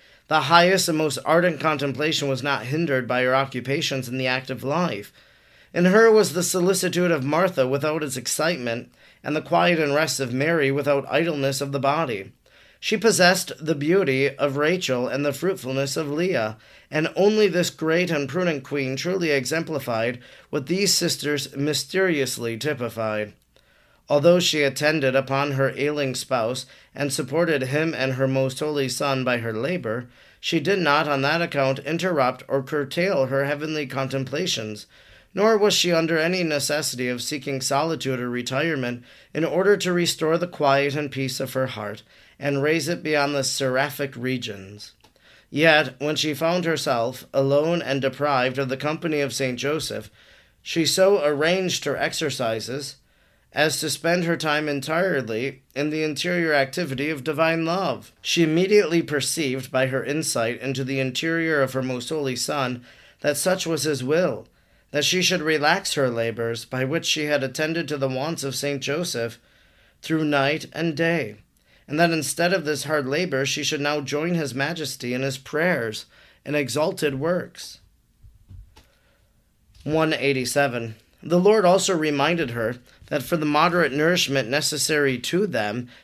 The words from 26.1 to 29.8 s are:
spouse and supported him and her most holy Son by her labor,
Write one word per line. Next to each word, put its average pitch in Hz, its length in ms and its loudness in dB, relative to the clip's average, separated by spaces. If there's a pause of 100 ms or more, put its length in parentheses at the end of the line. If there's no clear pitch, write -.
spouse 127 500 -2 (260)
and 139 200 -4
supported 151 500 0
him 151 320 0
and 131 200 -2
her 135 120 2
most 135 320 0
holy 147 300 -2
Son 135 340 -2
by 123 160 0
her 113 140 -4
labor, 123 560 -4 (320)